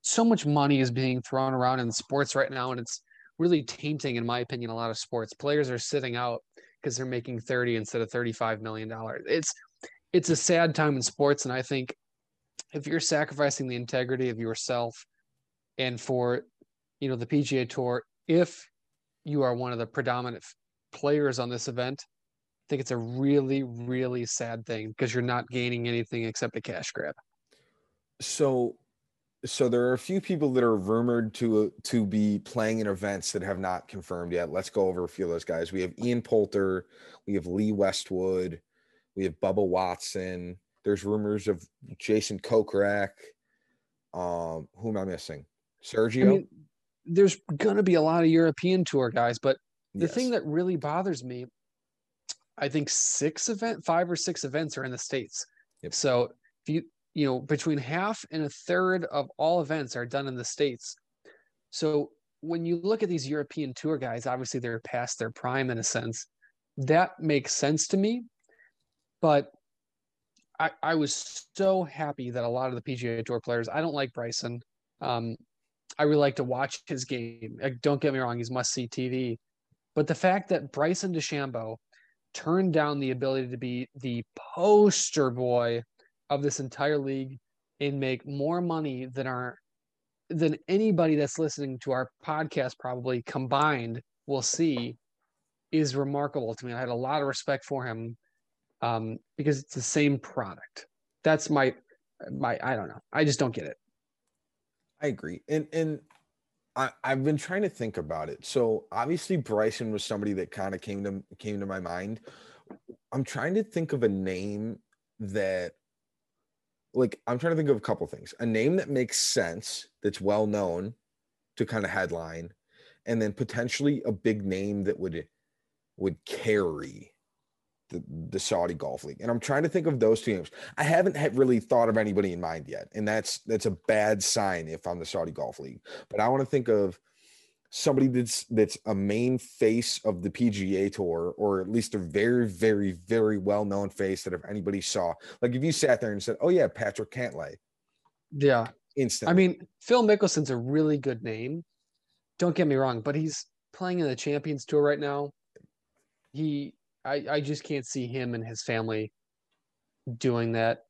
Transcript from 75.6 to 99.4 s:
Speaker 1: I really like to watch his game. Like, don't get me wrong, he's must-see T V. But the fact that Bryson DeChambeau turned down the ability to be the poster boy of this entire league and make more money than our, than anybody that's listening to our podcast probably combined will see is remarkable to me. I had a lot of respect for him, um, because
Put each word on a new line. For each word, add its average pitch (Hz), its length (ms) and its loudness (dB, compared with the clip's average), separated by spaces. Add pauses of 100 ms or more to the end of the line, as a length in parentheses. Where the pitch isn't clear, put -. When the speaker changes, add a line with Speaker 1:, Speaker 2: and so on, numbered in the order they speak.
Speaker 1:
I 151 60 2
really 151 120 6
like 139 200 4
to 139 80 -2
watch 127 420 -4
his 131 180 -6
game. 117 560 -8
Like, 131 220 -4
don't 143 180 4
get 147 120 2
me 135 80 0
wrong, 120 180 -2
he's 117 120 -4
must-see 127 380 -2
T 127 200 -4
V. 123 300 -2 (560)
But 151 120 2
the 160 80 0
fact 190 360 2
that 147 220 0
Bryson 175 400 0
DeChambeau 131 640 -4 (560)
turned 180 400 2
down 147 280 2
the 131 100 0
ability 131 380 -2
to 123 100 -8
be 123 380 -6
the 123 260 -4 (320)
poster 202 760 6
boy 120 520 2 (480)
of 143 120 0
this 143 180 -2
entire 143 360 -2
league 135 400 -4 (440)
and 143 180 0
make 131 280 0
more 143 340 -2
money 151 520 -2
than 127 140 -4
our, 127 320 -6 (720)
than 156 280 2 (120)
anybody 175 480 4
that's 147 240 0
listening 143 400 -2
to 143 100 -6
our 127 180 0 (160)
podcast 151 540 -2
probably 127 440 -2
combined 131 800 0 (280)
will 135 140 0
see 123 540 0 (760)
is 151 240 2
remarkable 139 580 -2
to 123 120 -12
me. 120 60 -6
I 120 60 -6
had 127 100 -4
a 123 60 -2
lot 131 260 -2
of 143 60 0
respect 139 380 -4
for 135 200 -4
him, 117 320 -8 (640)
um, 113 380 -2 (180)
because 143 220 2